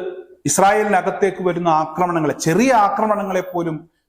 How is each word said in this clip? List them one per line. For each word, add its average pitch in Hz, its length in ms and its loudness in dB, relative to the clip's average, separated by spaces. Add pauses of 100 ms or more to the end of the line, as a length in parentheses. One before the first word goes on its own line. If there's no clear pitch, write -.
(460)
ഇസ്രായേലിനകത്തേക്ക് 196 1000 0
വരുന്ന 170 200 -2
ആക്രമണങ്ങളെ, 156 640 0
ചെറിയ 196 400 2
ആക്രമണങ്ങളെ 202 680 0
പോലും 165 500 -6 (180)